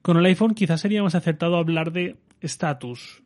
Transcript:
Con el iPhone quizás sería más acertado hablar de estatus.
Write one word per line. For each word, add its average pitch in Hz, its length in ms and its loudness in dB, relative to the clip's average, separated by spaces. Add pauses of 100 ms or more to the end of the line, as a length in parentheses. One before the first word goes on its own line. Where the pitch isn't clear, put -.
Con 170 160 2
el 175 100 6
iPhone 214 280 4
quizás 165 260 0
sería 208 220 0
más 185 140 0
acertado 170 400 0
hablar 165 340 0
de 175 240 -6 (260)
estatus. 135 840 -8